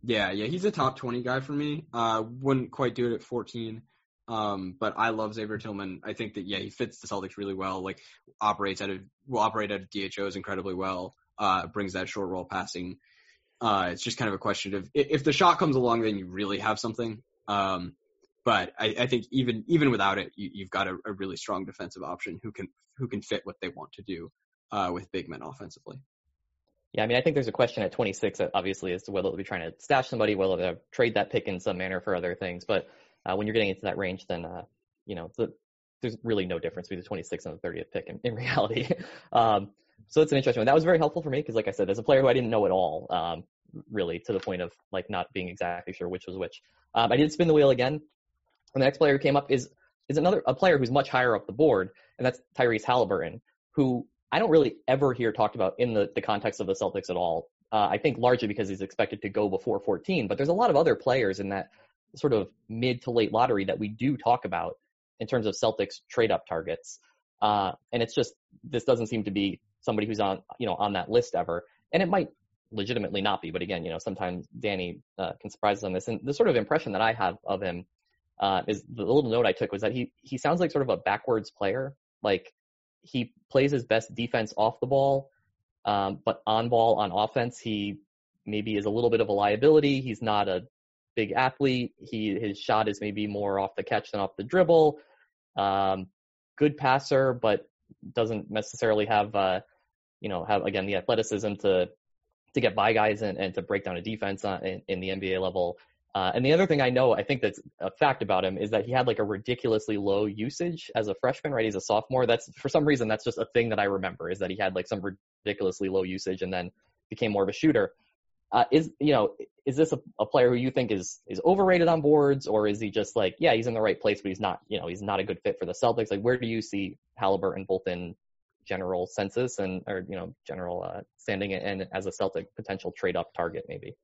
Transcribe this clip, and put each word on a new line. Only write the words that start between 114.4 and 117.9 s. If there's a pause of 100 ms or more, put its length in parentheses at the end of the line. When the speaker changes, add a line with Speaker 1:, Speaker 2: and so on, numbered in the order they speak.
Speaker 2:
that
he
had,
like,
some
ridiculously
low
usage
and
then (380)
became
more
of
a
shooter. (600)